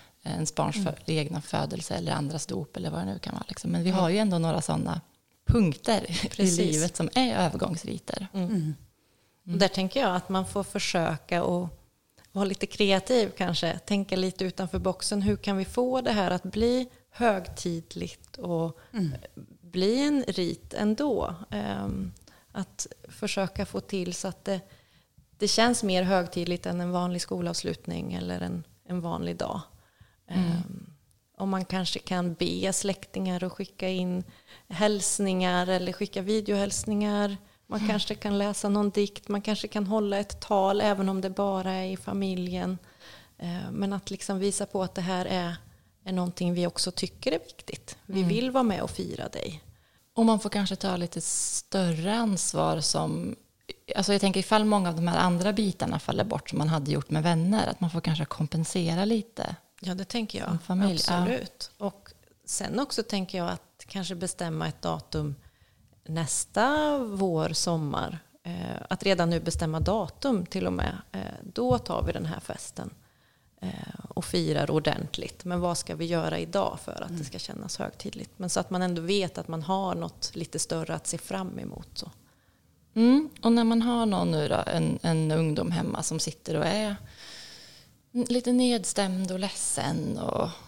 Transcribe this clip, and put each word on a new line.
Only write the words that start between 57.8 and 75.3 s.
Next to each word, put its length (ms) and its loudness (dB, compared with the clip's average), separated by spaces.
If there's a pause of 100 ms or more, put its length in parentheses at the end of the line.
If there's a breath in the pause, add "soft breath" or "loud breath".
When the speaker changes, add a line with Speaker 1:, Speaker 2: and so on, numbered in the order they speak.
Speaker 1:
man 80 2
får 120 -2
kanske 240 0
kompensera 800 0
lite. 500 0 (240)
Speaker 2:
Ja, 160 -6
det 100 -6
tänker 340 -4
jag. 100 -4
Speaker 1:
Som 100 0
familj, 480 2
ja. 140 2
Speaker 2:
Absolut. 560 -2
Och 320 -8 (360)
sen 340 -2
också 240 -2
tänker 340 -4
jag 120 0
att 380 -10
kanske 280 -6
bestämma 520 -4
ett 140 -8
datum 540 -4 (720 soft breath)
nästa 920 2
vår, 520 0
sommar. 680 0 (240)
Eh, 320 -6 (140)
att 140 -2
redan 260 4
nu 100 2
bestämma 400 -2
datum 640 0
till 220 -2
och 60 0
med. 240 -2 (140)
Eh, 80 -6 (340)
då 240 2
tar 260 -2
vi 100 0
den 120 -4
här 140 -6
festen. 500 -10 (720 soft breath)
Eh, 80 -6 (400)
och 160 -6
firar 460 0
ordentligt. 720 -2